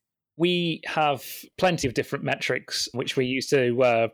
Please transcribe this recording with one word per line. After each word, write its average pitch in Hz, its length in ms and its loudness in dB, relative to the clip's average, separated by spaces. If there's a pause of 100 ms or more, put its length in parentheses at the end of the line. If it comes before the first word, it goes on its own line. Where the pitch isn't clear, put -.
(400)
We 175 460 2
have 147 380 0 (340)
plenty 175 300 2
of 117 60 -4
different 139 320 -4
metrics - 680 -4
which - 220 -4
we 131 100 2
use 127 220 -4
to, 123 340 2
uh, 117 320 4